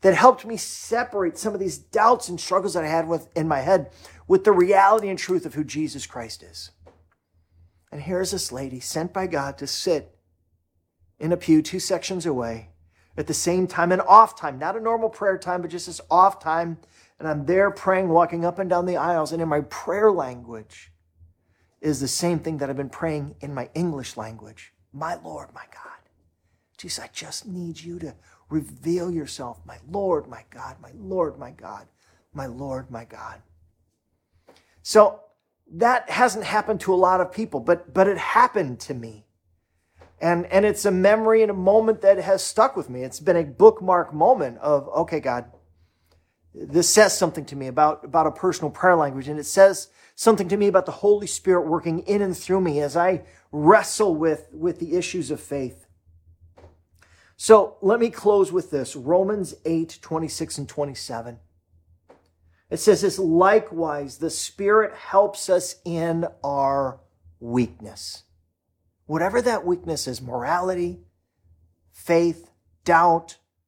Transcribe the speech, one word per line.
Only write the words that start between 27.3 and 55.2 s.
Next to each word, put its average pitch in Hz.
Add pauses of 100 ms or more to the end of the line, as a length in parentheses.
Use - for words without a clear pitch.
need 175
you 170
to 151 (320)
reveal 170
yourself. 135
My - (100)
Lord, 180
my 117
God, -
my -
Lord, 185
my 127
God, - (460)
my 135
Lord, 131
my 117
God." - (1400)
So - (520)
that 233
hasn't 214
happened 208
to 190
a 180
lot 185
of 180
people, 180
but, 160
but 190
it 196
happened 185
to -
me. 113 (960)
And, 170
and 196
it's 208
a 202
memory 220
and 208
a 202
moment 214
that 196
has 185
stuck 226
with 139
me. 123
It's 131
been 170
a 165
bookmark 180
moment 185
of, 139
"Okay, 160
God, 120 (1120)
this 165
says 208
something 156
to 139
me 139
about, 151
about 156
a 151
personal 160
prayer 180
language." 135
And 151
it 143
says 196 (260)
something 196
to 196
me 208
about 190
the 156
Holy 208
Spirit 175
working 165
in 202
and 185
through 190
me 147
as 143
I 175 (280)
wrestle 170
with, 156
with 156
the 170
issues 170